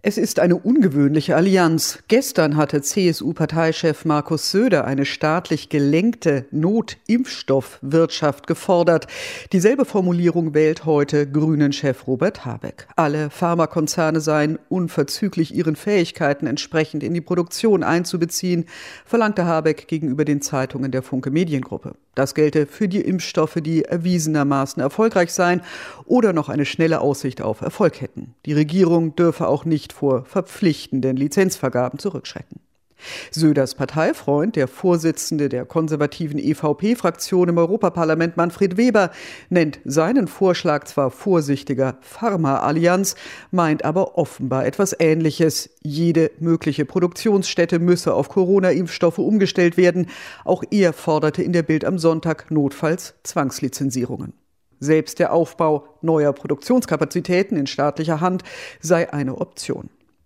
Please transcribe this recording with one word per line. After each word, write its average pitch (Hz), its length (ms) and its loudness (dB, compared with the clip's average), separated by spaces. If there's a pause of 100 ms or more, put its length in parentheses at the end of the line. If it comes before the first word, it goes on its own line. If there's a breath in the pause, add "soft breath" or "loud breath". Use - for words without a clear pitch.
Es 202 80 -2
ist - 240 0
eine 175 160 4
ungewöhnliche 147 800 2
Allianz. 175 640 2 (100)
Gestern 165 480 2
hatte 147 240 0
C-S-U-Parteichef 160 1300 0
Markus 147 440 -2
Söder 196 360 2
eine 135 180 0
staatlich 160 640 -2
gelenkte 147 840 0
Notimpfstoffwirtschaft 160 2000 -2
gefordert. 165 600 2 (460 loud breath)
Dieselbe 220 320 4
Formulierung 175 680 0
wählt 156 320 2
heute 147 440 2
Grünen-Chef 147 760 0
Robert 131 400 -2
Habeck. - 500 -12
Alle 151 320 -2
Pharmakonzerne 160 920 0
seien 151 360 0 (120)
unverzüglich 170 840 -2
ihren 160 220 0
Fähigkeiten 170 680 0
entsprechend 156 560 -2
in 165 100 -4
die 170 80 -2
Produktion 175 640 0
einzubeziehen, 170 840 -2 (400 loud breath)
verlangte 208 400 0
Habeck 160 440 0
gegenüber 151 360 -2
den 143 160 0
Zeitungen 135 500 -4
der 127 120 -2
Funke 131 280 -6
Mediengruppe. 151 680 -4 (180)
Das 135 200 -2
gelte 151 320 2
für 208 220 -2
die 190 140 0
Impfstoffe, 165 580 -2
die 156 240 0
erwiesenermaßen 156 1000 0
erfolgreich 185 500 0
seien 180 280 2 (460 loud breath)
oder 226 260 4
noch 151 160 0
eine 139 160 -2
schnelle 160 380 0
Aussicht 135 400 -2
auf 107 180 -4
Erfolg - 400 -2
hätten. - 340 -12 (120)
Die 151 80 -2
Regierung 165 600 2
dürfe 170 320 2
auch 139 180 0
nicht 156 280 -2
vor 131 320 -2
verpflichtenden 139 920 -2
Lizenzvergaben 139 840 -2
zurückschrecken. - 600 -10 (720 loud breath)
Söders 147 460 2
Parteifreund, 160 800 -2
der 139 100 2
Vorsitzende 160 840 0
der 123 160 -4
konservativen 147 720 -4
E-V-P-Fraktion 175 1120 0
im 170 100 2
Europaparlament, 170 800 0
Manfred 175 400 0
Weber, 214 360 2 (380 loud breath)
nennt 160 340 2
seinen 165 420 2
Vorschlag 175 580 0
zwar 135 280 -2
vorsichtiger 139 880 0
Pharma-Allianz, 170 1120 0 (380 loud breath)
meint 165 320 0
aber 170 340 0
offenbar 131 480 -2
etwas 185 320 -2
Ähnliches. 160 720 2 (100)
Jede 160 600 2
mögliche 160 440 0
Produktionsstätte 180 920 0
müsse 175 360 2
auf - 140 0
Corona-Impfstoffe 180 920 2
umgestellt 180 580 2
werden. 175 320 4 (360 loud breath)
Auch - 280 0
er 185 200 4
forderte 156 520 0
in 175 80 -2
der 170 100 2
Bild 156 220 0
am 185 160 -2
Sonntag 160 500 0
notfalls 151 720 -2
Zwangslizenzierungen. 131 1120 -4 (480)
Selbst 151 400 0
der - 120 2
Aufbau 156 540 0 (160)
neuer 151 300 2
Produktionskapazitäten 175 1200 -2
in 139 120 -2
staatlicher 151 520 -2
Hand 185 220 -2 (380 loud breath)
sei 170 320 0
eine 131 260 -4
Option. - 500 -8 (380)